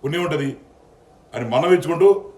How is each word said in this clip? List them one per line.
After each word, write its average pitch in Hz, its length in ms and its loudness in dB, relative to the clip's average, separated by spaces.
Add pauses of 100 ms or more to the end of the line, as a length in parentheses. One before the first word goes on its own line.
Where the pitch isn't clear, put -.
పుణ్యం 165 240 -4
ఉంటది 143 240 -4 (840)
అని 120 200 -6
మనవిచ్చుకుంటూ 170 560 2 (280)